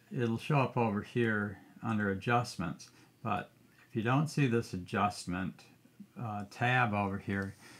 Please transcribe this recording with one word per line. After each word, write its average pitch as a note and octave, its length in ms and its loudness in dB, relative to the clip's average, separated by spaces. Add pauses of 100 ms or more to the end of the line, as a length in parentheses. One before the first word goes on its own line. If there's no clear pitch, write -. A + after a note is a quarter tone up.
(120)
it'll A#2 260 0
show C#3+ 220 2
up B2+ 180 0
over G#2+ 240 2
here G#2+ 560 0 (260)
under G#2+ 280 0
adjustments, G2+ 800 -2 (320)
but - 300 -4 (380)
if - 60 -20
you A#2 60 0
don't C3 260 2
see C#3+ 200 2
this A#2 260 0
adjustment, F#2 880 -2 (580)
uh, G#2 280 -6
tab B2 440 2
over G2+ 240 0
here, G2 380 -4 (240)